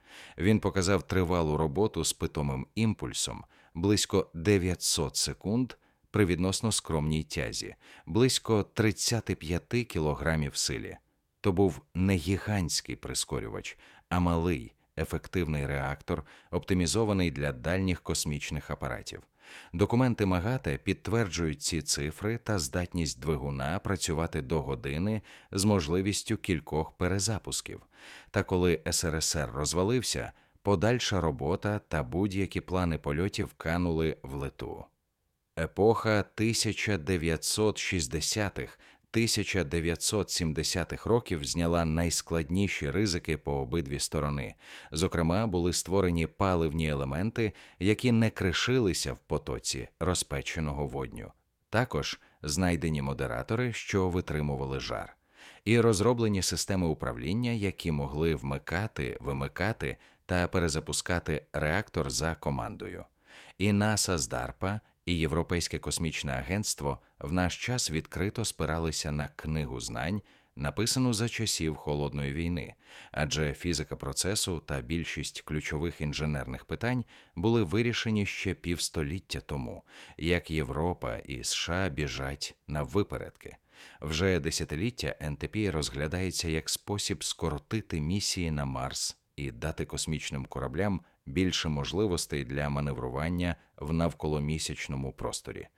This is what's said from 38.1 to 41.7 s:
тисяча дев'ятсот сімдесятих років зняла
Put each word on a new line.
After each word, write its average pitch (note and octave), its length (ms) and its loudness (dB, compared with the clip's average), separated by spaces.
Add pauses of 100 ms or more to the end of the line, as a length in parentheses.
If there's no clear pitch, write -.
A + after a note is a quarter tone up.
тисяча G#2+ 540 2
дев'ятсот E2+ 680 0
сімдесятих D#2+ 760 -2
років F#2 380 2
зняла E2+ 400 2